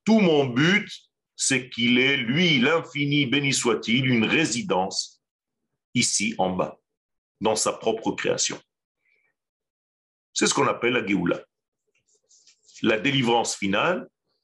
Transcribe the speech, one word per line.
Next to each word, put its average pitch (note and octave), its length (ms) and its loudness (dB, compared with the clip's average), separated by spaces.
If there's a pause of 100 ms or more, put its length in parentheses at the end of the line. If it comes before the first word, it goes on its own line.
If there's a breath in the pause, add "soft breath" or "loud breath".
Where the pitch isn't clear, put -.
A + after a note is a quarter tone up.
tout A3 140 6
mon D#3 280 4
but, E3 420 0 (480)
c'est C3 320 -2
qu'il A#2+ 300 0
est, C3+ 180 2
lui, C#3 420 0
l'infini, D3 680 0
béni C#3 260 0
soit-il, B2 560 0
une A#2 160 2
résidence G#2 960 -2 (720)
ici A2 440 -2
en F#2 180 -2
bas, - 240 -6 (640)
dans A2 120 2
sa G#2+ 200 -2
propre A2 380 -2
création. - 460 -4 (1700)
C'est - 140 0
ce C#3 80 0
qu'on C#3 120 2
appelle A#2 280 0
la A2 120 -2
Géoula. F2 380 -2 (1400)
La A2+ 180 2
délivrance A#2+ 560 0
finale, B2 540 -2 (360)